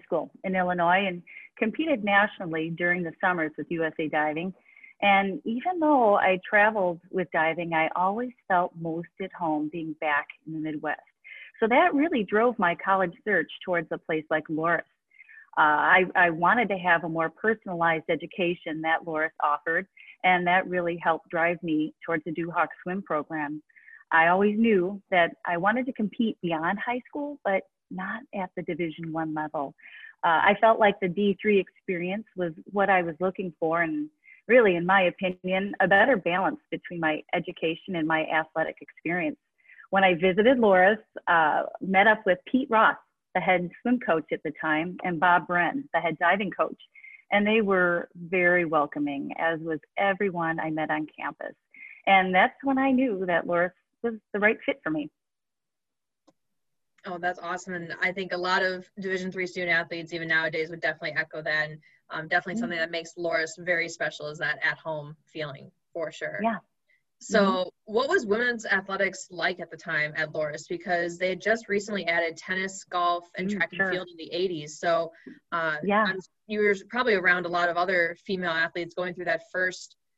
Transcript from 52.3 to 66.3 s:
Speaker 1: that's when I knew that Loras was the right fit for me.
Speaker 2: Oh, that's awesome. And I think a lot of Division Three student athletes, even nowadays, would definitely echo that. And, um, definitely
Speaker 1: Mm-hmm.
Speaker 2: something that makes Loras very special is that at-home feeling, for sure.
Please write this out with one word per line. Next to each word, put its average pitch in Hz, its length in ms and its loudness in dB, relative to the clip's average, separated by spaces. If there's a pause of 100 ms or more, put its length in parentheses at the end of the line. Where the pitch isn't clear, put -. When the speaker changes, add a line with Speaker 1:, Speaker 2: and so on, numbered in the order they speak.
Speaker 1:
that's 214 280 4
when 269 160 0
I 269 140 2
knew 233 340 0
that 170 200 0
Loras 175 260 0 (300)
was 233 120 -4 (180)
the 202 80 -2
right 208 240 2
fit 277 180 -2
for - 80 -4
me. 151 200 -4 (2000)
Speaker 2:
Oh, 180 120 -8
that's 180 200 -4
awesome. 180 360 -8
And 170 280 -8
I 180 80 0
think 185 220 -6
a 180 40 -4
lot 180 280 0
of 185 200 -4 (140)
Division 185 320 -4
Three 180 160 -6
student 175 260 -6
athletes, 165 400 -4
even 165 160 -6
nowadays, 160 420 -2
would 165 100 -12
definitely 165 360 -4
echo 156 260 -6
that. 151 280 -2
And, 156 80 -16 (320)
um, 160 180 -8
definitely 180 260 0
Speaker 1:
Mm-hmm. 226 60 -4
Speaker 2:
something 170 180 -4
that 165 120 -2
makes 165 280 -8
Loras 165 400 -2
very 170 300 -2
special 151 400 -8
is 151 100 -12
that 147 240 -4
at-home 156 600 -6
feeling, 147 460 -12 (220)
for 160 200 -6
sure. - 300 -8